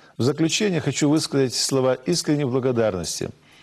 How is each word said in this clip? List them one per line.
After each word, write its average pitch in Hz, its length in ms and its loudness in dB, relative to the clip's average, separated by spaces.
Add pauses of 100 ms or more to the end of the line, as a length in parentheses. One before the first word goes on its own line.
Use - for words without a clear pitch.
(180)
В - 60 -4
заключение 156 580 0
хочу 143 280 0
высказать 143 460 2
слова 131 400 2
искренней 151 500 -2
благодарности 117 880 -2 (320)